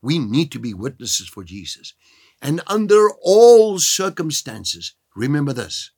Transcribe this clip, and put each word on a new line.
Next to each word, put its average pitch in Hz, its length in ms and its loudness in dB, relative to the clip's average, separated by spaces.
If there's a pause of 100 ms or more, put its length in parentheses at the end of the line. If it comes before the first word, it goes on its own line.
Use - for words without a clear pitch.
We 151 180 -2
need 139 340 -2
to 127 80 -12
be 113 140 -10
witnesses 104 540 -10
for - 140 -20
Jesus. 90 520 -18 (460)
And 151 260 -4
under 208 440 4 (120)
all 220 560 6
circumstances, 143 1160 -6 (220)
remember 139 360 -2
this. 113 460 -10